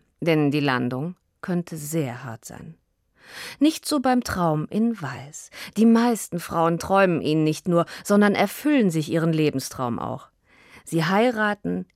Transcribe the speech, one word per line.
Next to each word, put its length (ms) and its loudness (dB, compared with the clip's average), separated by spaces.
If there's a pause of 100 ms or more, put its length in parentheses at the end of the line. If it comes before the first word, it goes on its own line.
(200)
Denn 320 2
die 80 0
Landung 560 -2 (260)
könnte 360 -4
sehr 460 -6
hart 220 -14
sein. 320 -18 (800)
Nicht 300 0
so 120 0
beim 240 2
Traum 460 -2
in 320 -2
Weiß. 480 -12 (260)
Die 120 6
meisten 520 2
Frauen 380 0
träumen 440 4
ihn 220 2
nicht 240 -2
nur, 200 2 (160)
sondern 320 4
erfüllen 560 2
sich 200 -2
ihren 220 2
Lebenstraum 640 -2
auch. 320 -10 (580)
Sie 160 -2
heiraten 920 0